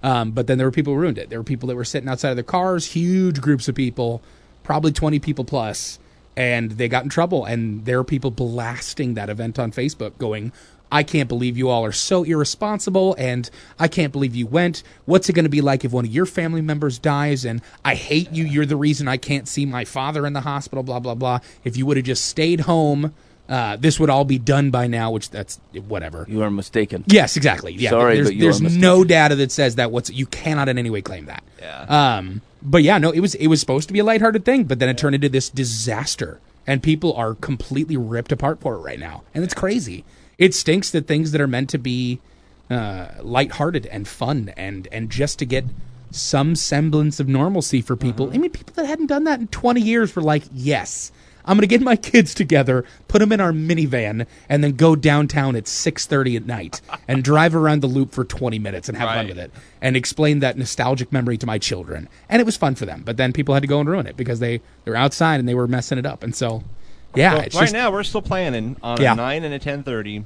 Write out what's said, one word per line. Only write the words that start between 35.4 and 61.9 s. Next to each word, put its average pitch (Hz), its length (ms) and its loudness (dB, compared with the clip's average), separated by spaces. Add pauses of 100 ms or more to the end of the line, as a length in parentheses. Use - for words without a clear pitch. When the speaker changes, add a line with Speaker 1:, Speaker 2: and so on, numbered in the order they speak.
Speaker 1:
disaster, 113 920 -6 (260)
and 135 180 0
people 156 300 2
are 113 220 -2
completely 143 600 -4
ripped 117 360 -4
apart 143 280 -2
for 127 160 -4
it 90 40 -10
right 69 200 -12
now, 80 240 -14 (100)
and 160 100 -4
it's 180 100 -4
crazy. 160 500 -4 (340)
It 151 160 6
stinks - 380 0
that 156 160 -2
things 156 240 0
that 151 100 0
are 139 60 2
meant 131 220 -2
to 156 100 -4
be, 123 400 -4 (500)
uh, 101 380 -4 (140)
lighthearted 135 640 0
and 101 200 -10
fun 120 500 -4
and, 95 340 -10
and 110 180 -8
just 139 300 0
to 147 60 -2
get 127 200 -2 (460)
some 147 440 2
semblance 151 640 0
of 139 80 0
normalcy 135 540 0
for 123 140 -2
people. 123 320 -2
Speaker 3:
Mm-hmm. 123 80 -6
Speaker 1:
I - 40 2
mean, 339 120 0
people - 240 -14
that 330 100 -2
hadn't 302 220 -2
done 285 160 0
that 302 160 0
in 226 80 -4
twenty 240 340 2
years 220 340 2
were 180 60 -2
like, 151 220 2 (100)
"Yes, 127 580 -4 (320)
I'm 196 140 4
gonna 208 80 6
get 233 160 4
my 254 140 4
kids - 400 4
together, 131 500 2 (220)
put 208 160 4
'em 214 80 4
in 208 100 2
our 175 100 2
minivan, 135 760 0 (200)
and 147 160 4
then 147 100 4
go 160 220 6
downtown 147 600 2
at 107 120 -4
six - 380 -4
thirty 131 300 0
at 107 100 -6
night 110 360 -8 (260)
and 135 160 0
drive 156 320 4
around 151 260 4
the 135 60 0
loop 131 240 0
for 131 120 -4
twenty 113 360 -4
minutes 98 300 -6
and 104 80 -8
have 113 120 -2
fun 113 80 -2
Speaker 3:
Right. 107 120 -2
Speaker 1:
with 90 100 -12
it 85 120 -12 (300)
and 131 160 0
explain 151 420 2
that 131 180 0
nostalgic 127 540 -2
memory 123 280 0
to 123 80 -6
my 110 100 -2
children." 80 500 -6 (220)